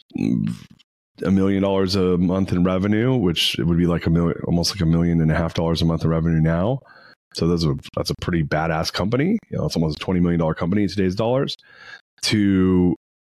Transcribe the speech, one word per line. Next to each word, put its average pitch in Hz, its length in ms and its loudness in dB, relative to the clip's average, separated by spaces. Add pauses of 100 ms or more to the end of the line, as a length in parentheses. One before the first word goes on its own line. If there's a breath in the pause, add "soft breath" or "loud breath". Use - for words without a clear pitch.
(200)
mm, 55 340 -2 (720)
a 92 60 0
million 98 320 2
dollars 98 320 0
a 92 240 2
month 92 320 0
in 90 120 2
revenue, 104 520 2
which 90 420 0
it 60 60 -2
would 85 160 2
be 87 80 4
like 85 180 0
a 92 60 0
million, 85 340 0
almost 82 300 0
like 95 60 -4
a 85 40 0
million 85 340 2
and 78 120 2
a - 20 2
half 82 220 -2
dollars 82 260 0
a 85 40 2
month 82 180 0
in 80 80 2
revenue 82 280 2
now. 87 400 0 (540 loud breath)
So 85 140 -2
that's 85 160 0
a, 73 100 0 (220)
that's - 160 -4
a - 100 -6
pretty 85 220 -2
badass 80 500 -2
company. 131 460 -2 (100)
You - 80 -6
know, 143 80 -2
it's 151 100 -4
almost 80 200 -2
a - 40 -12
twenty 90 200 -2
million 87 200 2
dollar 80 140 0
company 95 300 -2
in 92 60 0
today's 95 260 -2
dollars, 120 400 -2 (680 loud breath)
to 92 720 2 (400)